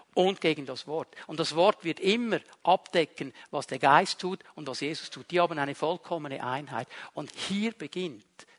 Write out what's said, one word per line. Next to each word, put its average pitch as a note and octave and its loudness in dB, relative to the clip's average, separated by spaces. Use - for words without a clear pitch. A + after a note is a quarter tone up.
und F#3 4
gegen D3+ 2
das B2+ -10
Wort. D#3 -8
Und D#3 -12
das - -2
Wort F#3 4
wird E3 -2
immer G#3+ 2
abdecken, E3+ 0
was C#3+ -4
der C3 -6
Geist D3 6
tut F#3 -4
und D#3 -12
was B2+ -8
Jesus C#3+ -6
tut. - -14
Die F3 2
haben E3 2
eine C#3+ -2
vollkommene D3+ -4
Einheit. B2+ -4
Und D3 -8
hier G#3 0
beginnt D#3+ -8